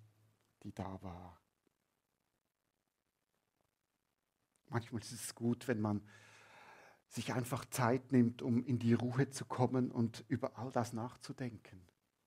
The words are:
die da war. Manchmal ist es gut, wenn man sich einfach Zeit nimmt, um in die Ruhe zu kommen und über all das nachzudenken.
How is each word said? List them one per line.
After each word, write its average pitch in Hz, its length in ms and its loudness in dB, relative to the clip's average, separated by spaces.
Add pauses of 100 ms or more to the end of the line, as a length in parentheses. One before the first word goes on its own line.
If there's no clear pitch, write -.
(640)
die 104 100 -12
da 95 300 -8
war. 90 360 -14 (3250)
Manchmal 117 340 -4
ist - 100 -12
es - 220 -10
gut, 120 340 -2
wenn 110 140 2
man 107 180 0 (1080)
sich - 260 -6
einfach 123 340 -2
Zeit 127 440 2
nimmt, 120 320 6
um 123 220 2
in 120 160 2
die 117 140 6
Ruhe 123 360 2
zu - 140 -8
kommen 123 480 2
und 113 340 -2
über - 320 -4
all 123 140 -8
das 113 200 0
nachzudenken. 113 920 -10 (400)